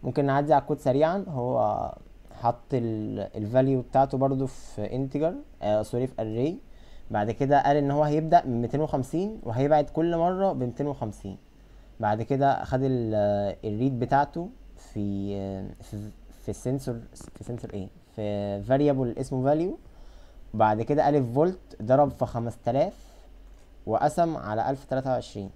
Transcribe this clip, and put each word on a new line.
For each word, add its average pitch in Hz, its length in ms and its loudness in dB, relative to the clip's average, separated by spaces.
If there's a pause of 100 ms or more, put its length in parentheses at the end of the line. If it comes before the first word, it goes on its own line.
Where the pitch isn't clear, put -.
ممكن 139 220 0
نعدي 143 280 2
على 139 80 6
الكود 143 180 -4
سريعًا. 156 480 2
هو 123 640 0 (400)
حط - 420 -2
ال-، 110 460 -2 (180)
الفاليو 127 440 2
بتاعته 135 360 2
برضو 135 300 0
في - 480 -8
انتجر، 143 380 -2 (280)
آه، 107 200 2
سوري، 123 260 -2
في - 140 -6
اري. 120 380 -2 (520)
بعد 107 200 0
كده 139 320 4
قال 143 140 4
ان 143 140 2
هو 147 120 2
هيبدأ 156 420 4
من 120 160 0
ميتين 120 200 0
وخمسين 160 640 -4
وهيبعد 143 460 2
كل 170 280 0
مرة 185 360 2
ب 127 100 -2
ميتين 123 240 -4
وخمسين. 104 500 -8 (600)
بعد 107 220 0
كده 135 420 2
خد 127 200 -2
ال-، 123 320 0
آه، 104 480 2
الريد 117 360 -2
بتاعته 143 500 0 (280)
في، 101 600 -6
آه، 95 460 -8
في، 104 260 -12 (320)
في - 80 -10
السنسور، 127 500 -4 (140)
في - 300 -18
سنسور 117 300 -10
ايه؟ 98 140 -8 (280)
في 101 460 -4
فاريبل 131 560 2
اسمه 131 260 -4
فاليو. 156 340 2 (760)
بعد 107 280 2
كده 147 220 2
قال 143 120 4
الفولت 147 680 0
ضرب 131 300 4
في - 140 -4
خمسة 117 320 -6 (100)
آلاف 143 460 -2 (720)
وقسم 151 520 2
على 107 320 -2
ألف 135 160 -4
تلاتة 131 240 -4
وعشرين. 107 460 -4